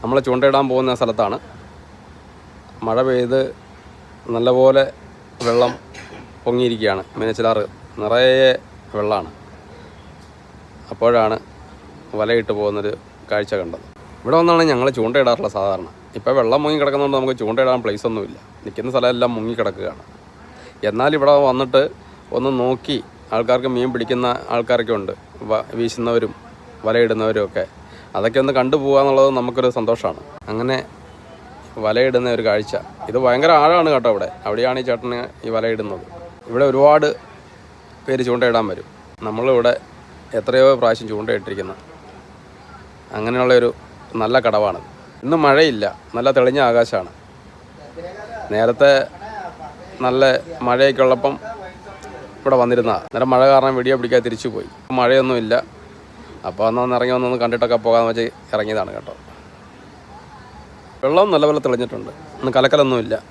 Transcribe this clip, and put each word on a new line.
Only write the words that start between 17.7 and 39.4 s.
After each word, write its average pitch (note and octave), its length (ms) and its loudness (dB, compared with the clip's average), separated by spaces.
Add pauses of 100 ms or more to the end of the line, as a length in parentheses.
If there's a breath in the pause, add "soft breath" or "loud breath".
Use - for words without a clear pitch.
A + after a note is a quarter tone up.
പ്ലേസ് G#2 260 -4
ഒന്നുമില്ല. G2+ 280 -8 (260)
നിൽക്കുന്ന G#2+ 300 -8
സ്ഥലമെല്ലാം B2 420 0
മുങ്ങി A2+ 220 -6
കിടക്കുകയാണ്. F#2+ 440 -6 (880 loud breath)
എന്നാൽ B2+ 280 0
ഇവിടെ C#3+ 160 4 (140)
വന്നിട്ട് C3 340 2 (540)
ഒന്ന് B2+ 140 -2 (120)
നോക്കി B2+ 340 -4 (380)
ആൾക്കാർക്ക്, B2 400 0
മീൻ B2 180 0
പിടിക്കുന്ന B2 340 -2 (280)
ആൾക്കാരൊക്കെ A#2 420 0
ഉണ്ട്, F#2+ 160 -6 (380)
വ-, A2 140 -2 (140)
വീശുന്നവരും A#2 540 -2 (540)
വലയിടുന്നവരും A2 600 0
ഒക്കെ, F#2 180 -6 (520 loud breath)
അതൊക്കെ A2+ 260 0
ഒന്ന് C3+ 160 0
കണ്ടു C3 240 0
പോകുക C#3 200 2
എന്നുള്ളത് C3+ 360 4
നമുക്കൊരു B2 400 0
സന്തോഷമാണ്. A2 420 -2 (300)
അങ്ങനെ A#2+ 260 -2 (1080)
വലയിടുന്ന B2 520 2
ഒരു A2+ 120 -4
കാഴ്ച, G#2+ 260 -2 (360)
ഇത് B2+ 140 0
ഭയങ്കര C3+ 280 4 (100)
ആഴമാണ് E3 320 4
കേട്ടോ. A#2+ 200 2
ഇവിടെ, F#2+ 140 -4 (180)
അവിടെയാണ് A#2+ 360 -2
ഈ B2 80 -6
ചേട്ടന് A#2+ 280 -4 (280)
ഈ A2+ 100 -6
വലയിടുന്നത്. A2 480 -4 (460)
ഇവിടെ B2+ 220 2
ഒരുപാട് D3 360 6 (960)
പേര് C3 220 -2
ചൂണ്ടയിടാൻ A#2+ 440 2
വരും. - 140 -12 (420)
നമ്മളിവിടെ A#2+ 460 2 (640)